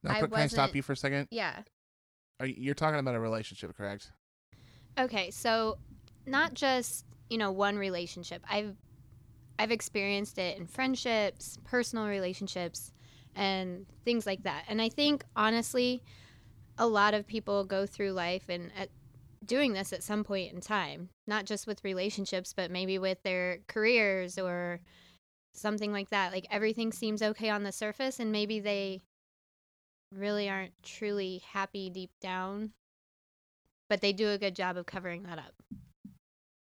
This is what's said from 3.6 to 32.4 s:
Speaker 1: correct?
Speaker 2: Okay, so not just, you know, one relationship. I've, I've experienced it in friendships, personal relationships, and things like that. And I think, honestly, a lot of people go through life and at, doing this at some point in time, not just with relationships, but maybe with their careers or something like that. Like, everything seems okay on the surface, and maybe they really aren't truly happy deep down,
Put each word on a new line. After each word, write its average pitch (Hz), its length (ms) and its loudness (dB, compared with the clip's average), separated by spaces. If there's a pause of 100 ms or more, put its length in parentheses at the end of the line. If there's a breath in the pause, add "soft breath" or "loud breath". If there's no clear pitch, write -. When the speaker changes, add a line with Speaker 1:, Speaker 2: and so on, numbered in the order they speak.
Speaker 1:
correct? 101 340 -6 (880 loud breath)
Speaker 2:
Okay, 220 320 0
so 226 480 2 (480)
not 277 280 2
just, 254 500 2 (240)
you 226 100 -2
know, 208 120 2
one 202 280 2
relationship. 175 680 -4
I've, 208 280 -2 (840)
I've 220 140 4
experienced 202 680 0
it 185 200 -2
in 170 100 -10
friendships, 247 960 0
personal 233 420 0
relationships, 185 840 -2 (420 loud breath)
and 190 520 0 (180)
things 240 220 2
like 190 180 -2
that. 156 240 -4
And 214 120 0
I 226 80 2
think, 294 360 4 (100)
honestly, 233 680 4 (800 loud breath)
a 233 60 6
lot 214 280 6
of 208 120 0
people 202 380 0
go 190 220 0
through 196 260 -2
life 180 360 0
and 175 300 -4
at, 190 100 -6 (560)
doing 254 280 4
this 196 200 -2
at 175 120 -4
some 208 180 0
point 196 300 -2
in 175 80 -8
time, 175 480 -2 (180)
not 208 180 0
just 208 220 -4
with 208 160 -6
relationships, 190 720 -2
but 180 180 -2
maybe 185 280 0
with 190 260 0
their 180 420 0
careers 202 720 4
or 175 420 -2 (720 loud breath)
something 208 380 -2
like 202 180 -4
that. 196 220 2
Like, 190 200 -4
everything 220 400 2
seems 214 300 -2
okay 220 280 0
on 208 140 0
the 196 80 -2
surface, 254 480 -4
and 220 100 0
maybe 208 300 0
they 196 420 -2 (1120)
really 202 340 0
aren't 190 240 -4 (120)
truly 196 580 -4 (100)
happy 196 380 -4
deep 180 200 -10 (100)
down, 190 500 -4 (1160)